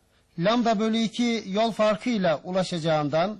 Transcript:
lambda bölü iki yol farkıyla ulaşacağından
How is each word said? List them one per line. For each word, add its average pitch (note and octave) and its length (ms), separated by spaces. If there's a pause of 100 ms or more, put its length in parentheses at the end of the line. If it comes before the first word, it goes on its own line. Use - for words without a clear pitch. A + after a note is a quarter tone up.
(380)
lambda A3 420
bölü A3 180
iki A3+ 480
yol G#3 260
farkıyla G#3 720
ulaşacağından E3+ 960